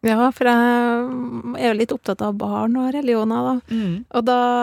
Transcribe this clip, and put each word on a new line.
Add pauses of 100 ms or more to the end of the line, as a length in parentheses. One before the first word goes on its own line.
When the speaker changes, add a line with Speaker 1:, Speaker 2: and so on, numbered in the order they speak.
Speaker 1:
Ja,
for
jeg
er
jo
litt
opptatt
av
barn
og
religioner,
da.
Speaker 2:
Mm. (180)
Speaker 1:
Og
da (240)